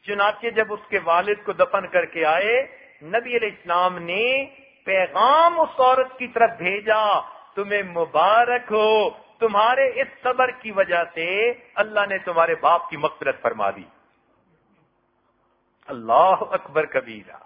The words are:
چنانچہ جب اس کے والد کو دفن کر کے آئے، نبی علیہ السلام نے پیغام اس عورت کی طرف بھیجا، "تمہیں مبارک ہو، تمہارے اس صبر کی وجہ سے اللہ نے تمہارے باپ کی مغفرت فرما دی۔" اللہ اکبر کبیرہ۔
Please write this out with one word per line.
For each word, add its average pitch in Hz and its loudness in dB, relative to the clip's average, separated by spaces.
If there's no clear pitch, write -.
چنانچہ 208 -2
جب 214 -2
اس 208 -10
کے 202 -2
والد 190 0
کو 202 -4
دفن 185 0
کر 175 0
کے 160 -4
آئے، 208 0
نبی 233 -4
علیہ 220 0
السلام 180 0
نے 226 -2
پیغام 247 2
اس 294 -2
عورت 254 2
کی 247 -8
طرف 226 2
بھیجا، 208 0
"تمہیں 202 -4
مبارک 190 0
ہو، 214 2
تمہارے 233 2
اس - -8
صبر 254 0
کی 220 -14
وجہ 180 0
سے 190 -2
اللہ 208 -2
نے 190 -4
تمہارے 165 0
باپ 160 2
کی 160 -10
مغفرت 147 -4
فرما 110 -2
دی۔" 95 -14
اللہ 147 2
اکبر 156 -2
کبیرہ۔ 113 -8